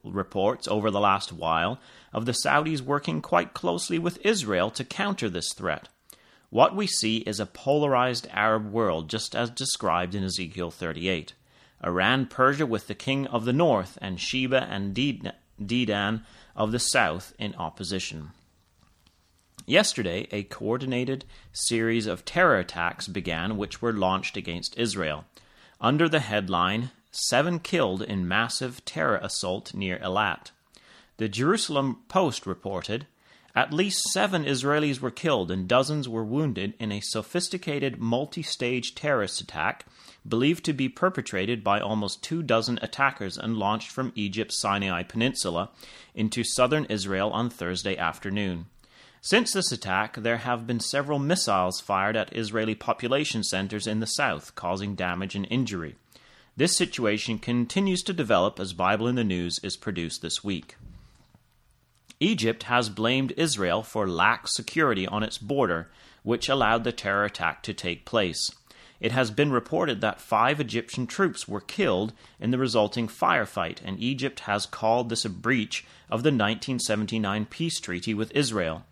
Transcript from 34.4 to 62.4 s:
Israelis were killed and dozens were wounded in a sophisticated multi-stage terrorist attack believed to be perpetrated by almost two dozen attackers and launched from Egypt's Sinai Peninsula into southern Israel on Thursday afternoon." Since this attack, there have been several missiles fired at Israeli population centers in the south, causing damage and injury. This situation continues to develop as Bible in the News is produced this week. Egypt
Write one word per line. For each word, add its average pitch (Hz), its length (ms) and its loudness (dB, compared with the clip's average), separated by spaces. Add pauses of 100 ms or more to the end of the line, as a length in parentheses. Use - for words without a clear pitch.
Israelis 139 560 0
were 131 100 -4
killed 113 400 0
and 92 160 -2
dozens 135 440 2
were 113 120 -2
wounded 107 560 -2
in 107 140 -4
a 104 80 -6
sophisticated 143 1000 -4
multi-stage 123 960 -2
terrorist 131 460 0
attack - 460 -4 (420)
believed 135 380 2
to 156 80 2
be 131 160 0
perpetrated 117 720 -2
by 104 160 4
almost 104 420 -2
two 165 200 -4
dozen 117 400 2
attackers 113 560 -2
and 113 180 -2
launched 107 320 0
from 131 260 -6
Egypt's 104 460 -2
Sinai 98 440 0
Peninsula 101 640 0 (440)
into 110 300 0
southern 131 460 2
Israel 98 400 0
on 117 180 0
Thursday 92 480 -4
afternoon." 92 720 -2 (560)
Since 220 320 2
this 185 180 0
attack, 101 440 -2
there 117 200 0
have 117 300 -2
been 120 120 0
several 143 400 -2
missiles 107 640 2
fired 101 340 0
at - 220 -4
Israeli 110 380 0
population 123 680 0
centers 98 440 -2
in 110 140 0
the 110 60 -2
south, 110 480 -2
causing 95 400 -2
damage 90 400 -2
and 101 140 -2
injury. 104 480 -2 (600)
This 165 180 4
situation 110 640 0
continues 175 640 2
to 202 100 -4
develop 107 480 2
as 92 140 -6
Bible 101 340 2
in 123 60 2
the 120 100 2
News 87 380 0
is 95 160 -6
produced 87 420 -6
this - 240 -4
week. 98 320 -6 (1400)
Egypt 131 440 2